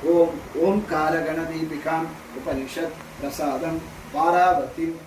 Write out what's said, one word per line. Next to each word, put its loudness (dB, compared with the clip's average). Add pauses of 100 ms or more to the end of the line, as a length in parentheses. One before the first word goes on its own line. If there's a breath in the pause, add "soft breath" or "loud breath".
(120)
ॐ 6 (380)
ओंकारगणदीपिकाम् 0 (300)
उपनिषत् -4 (200)
प्रसादं -2 (380)
वारावतीम् 4